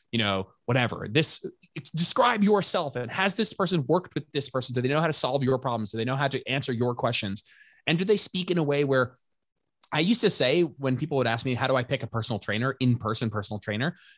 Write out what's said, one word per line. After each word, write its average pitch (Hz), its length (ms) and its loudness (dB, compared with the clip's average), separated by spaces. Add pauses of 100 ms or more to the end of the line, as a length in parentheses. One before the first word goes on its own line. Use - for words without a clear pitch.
(120)
you 117 60 -2
know, 98 300 0 (180)
whatever? 117 420 0
This, 143 380 0 (480)
describe 214 500 2
yourself 190 520 2
and 120 160 -4
has 190 240 0
this 214 180 -2
person 170 340 0
worked 175 280 0
with 151 160 -6
this - 180 -4
person? 127 240 -4
Do 123 80 0
they 127 60 0
know 143 140 2
how 170 40 0
to 160 80 0
solve 139 300 0
your 131 160 2
problems? 117 320 -4
Do 113 60 -6
they 113 80 -2
know 127 100 -2
how 139 140 0
to 135 180 -4
answer 131 260 -2
your 120 220 0
questions? 110 480 -2 (420)
And 160 140 2
do 190 60 0
they 208 120 4
speak 180 320 -2
in 175 80 2
a 165 60 2
way 143 200 2
where," 131 300 2 (760)
I 156 80 0
used 196 220 2
to 208 100 4
say 139 300 2
when 135 360 0
people 147 220 -2
would 120 80 2
ask 117 180 0
me, 131 80 0
"How 127 140 0
do 131 80 2
I 123 80 2
pick 131 180 -4
a 117 60 -6
personal 113 320 -4
trainer, 120 400 -2
in-person 117 500 2
personal 104 300 -4
trainer?" 117 360 -4 (220)